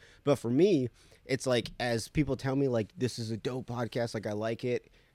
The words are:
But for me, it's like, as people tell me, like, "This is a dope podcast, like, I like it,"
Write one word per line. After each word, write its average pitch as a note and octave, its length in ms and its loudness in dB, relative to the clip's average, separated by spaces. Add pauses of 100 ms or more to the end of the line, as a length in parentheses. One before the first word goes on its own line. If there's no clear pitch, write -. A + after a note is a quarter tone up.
(220)
But C#3 140 4
for A#2 140 -4
me, C#3+ 380 4 (360)
it's - 220 -2
like, B2 340 2
as A#2 280 0
people C#3 280 0
tell C3+ 180 -2
me, C#3 140 2
like, A2+ 280 0
"This - 220 -2
is A2+ 140 -4
a A2+ 40 -2
dope B2 300 -6
podcast, A#2+ 480 -2
like, A2 140 -6
I G#2+ 40 -2
like A2 320 -4
it," B2 240 0 (260)